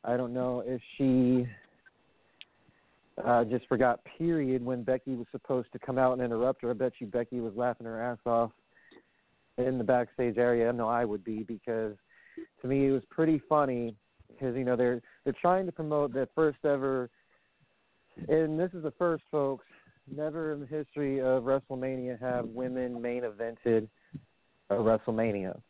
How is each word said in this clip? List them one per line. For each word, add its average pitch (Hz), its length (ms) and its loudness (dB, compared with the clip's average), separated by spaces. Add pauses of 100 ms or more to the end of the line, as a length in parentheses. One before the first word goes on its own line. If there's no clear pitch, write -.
I 120 140 -2
don't 123 160 -2
know 123 340 -2
if 127 140 -4 (160)
she, 127 500 4 (1800)
uh, 120 200 4
just 117 240 -4
forgot, 123 320 2 (180)
period, 143 460 0
when 123 180 -4
Becky 131 320 -2
was 120 160 -8
supposed 127 420 -4
to 127 60 -14
come 131 200 -4
out 131 160 4
and 123 80 -2
interrupt 120 400 0
her. 120 80 -2
I 120 40 -2
bet 123 240 -2
you 117 80 -8
Becky 120 340 -4
was 113 140 -6
laughing 120 320 -4
her 113 140 -8
ass 120 260 -6
off 117 240 2 (1040)
in 127 220 0
the 117 60 -2
backstage 120 520 0
area. 120 320 4
I 120 40 2
know 117 160 0
I 120 160 2
would 104 200 -4
be, 110 180 -6
because 110 520 -6 (680)
to 127 80 -6
me 139 200 2
it - 20 4
was 131 200 0
pretty 160 380 2
funny, 123 480 0 (420)
'cause, 127 180 -2
you 131 80 -2
know, 123 120 2
they're, 123 240 2 (240)
they're 139 160 0
trying 185 260 2
to 170 60 -6
promote 147 400 -2
the 131 220 -2
first 156 300 2
ever, 135 440 0 (1200)
and 156 300 4
this 180 160 0
is 165 80 -10
the 151 100 -4
first, 165 380 0
folks, 139 340 0 (460)
never 156 420 -4
in 143 80 -6
the 139 60 -10
history 143 540 -2
of 131 240 2
WrestleMania 131 760 -2
have 123 260 -2
women 123 540 -4
main 123 220 -4
evented 113 680 0 (840)
a 101 40 4
WrestleMania. 110 840 0 (120)